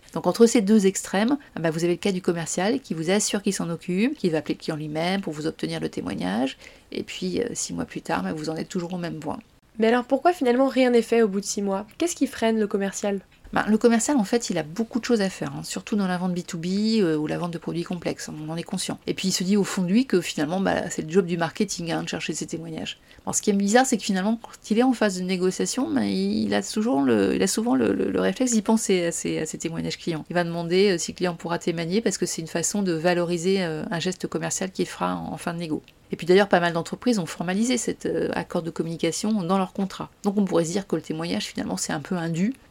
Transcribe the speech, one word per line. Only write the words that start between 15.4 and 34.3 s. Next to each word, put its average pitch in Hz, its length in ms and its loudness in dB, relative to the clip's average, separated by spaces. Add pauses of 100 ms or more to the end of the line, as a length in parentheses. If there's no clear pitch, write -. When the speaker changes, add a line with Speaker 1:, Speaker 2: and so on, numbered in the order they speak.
Speaker 1:
hein, 151 80 -6
surtout - 320 -6
dans 202 120 0
la 180 100 0
vente 180 160 -2
B 175 60 -2
two 175 180 -8
B, 165 80 -6 (340)
euh, 165 160 4
ou 151 120 0
la 160 100 -4
vente 170 140 -4
de 165 80 -8
produits 165 240 -4
complexes, 165 440 -6
on 156 220 -10
en 160 80 -6
est 170 60 -6
conscient. - 420 -6
Et 175 80 -2
puis - 140 -4
il 185 40 2
se 185 120 -2
dit 190 120 2
au 202 80 4
fond 185 200 -2
de 170 40 0
lui 226 200 4
que 190 120 2
finalement, 185 400 -2
bah, 175 300 0
c'est 156 140 -6
le 156 80 -8
job 180 160 4
du 175 100 -2
marketing, 170 540 -2
hein, 160 100 -2
de 170 80 -8
chercher 170 240 -6
ces 156 140 -6
témoignages. 160 520 -8 (240)
Alors, - 120 -4
ce - 80 -2
qui 214 80 4
est - 20 4
bizarre, 202 320 6
c'est 240 120 2
que - 60 -8
finalement, 202 380 0
quand - 300 -16
il 214 80 4
est 240 40 6
en 262 100 6
phase 202 260 2
de 180 40 -4
négociation, 185 680 0
ben, 247 120 2
il 202 520 0
a 202 80 2
toujours 240 380 0
le, 226 340 4
il - 80 2
a 196 40 4
souvent 226 280 0
le, 254 180 2
le, - 160 0
le - 100 0
réflexe 190 340 2
d'y 220 100 2
penser 202 420 2
à 170 60 0
ces, 165 260 -4
à 160 80 -2
ces 160 140 -8
témoignages 165 400 -4
clients. 160 320 -4
Il - 20 -4
va 175 100 2
demander, 170 520 2
euh, - 20 0
si - 140 -6
le - 60 -16
client 180 180 -2
pourra 170 240 -4
témoigner, 170 420 0
parce 202 160 -2
que - 80 -2
c'est - 160 -4
une 160 60 -8
façon 170 340 -2
de 185 120 0
valoriser, 175 680 2
euh, 156 280 -4
un 170 80 -2
geste 180 260 -4
commercial 165 460 -4